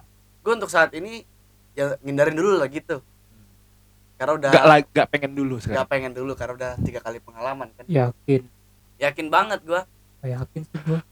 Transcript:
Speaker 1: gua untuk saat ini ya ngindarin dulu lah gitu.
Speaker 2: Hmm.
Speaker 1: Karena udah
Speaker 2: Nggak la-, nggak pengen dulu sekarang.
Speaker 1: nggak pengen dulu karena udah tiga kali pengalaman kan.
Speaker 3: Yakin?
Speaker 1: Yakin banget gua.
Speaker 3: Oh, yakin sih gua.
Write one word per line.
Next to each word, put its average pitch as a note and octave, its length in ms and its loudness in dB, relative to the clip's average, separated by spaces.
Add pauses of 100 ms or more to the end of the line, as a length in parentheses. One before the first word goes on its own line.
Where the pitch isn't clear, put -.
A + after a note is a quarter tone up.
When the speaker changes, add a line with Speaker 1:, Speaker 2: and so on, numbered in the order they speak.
(420)
Speaker 1:
gua A3+ 160 0
untuk F#3+ 140 -6
saat D#3+ 240 4
ini G#3+ 320 -12 (480)
ya C#3 260 -4
ngindarin C#3+ 380 0
dulu G3 160 2
lah D3 160 2
gitu. D3+ 320 -8
Speaker 2:
Hmm. - 420 -20 (680)
Speaker 1:
Karena C#3 240 -2
udah C#3 120 0
Speaker 2:
Nggak C#3+ 140 8
la-, D3+ 240 8
nggak D3 220 2
pengen C#3+ 240 -4
dulu C3+ 240 -2
sekarang. G#2+ 160 -4
Speaker 1:
nggak C3 160 -2
pengen C3 240 -4
dulu C3 240 -8
karena B2 160 -8
udah B2+ 160 -8 (100)
tiga B2 220 -4
kali A#2 160 -10
pengalaman B2 560 -10
kan. - 120 -20
Speaker 3:
Yakin? C3 560 0 (580)
Speaker 1:
Yakin D3 320 -2
banget G3 320 0
gua. F3 240 -4 (320)
Speaker 3:
Oh, C3+ 80 -8
yakin B2+ 320 -8
sih D#3 240 -12
gua. D#3+ 160 -2 (100)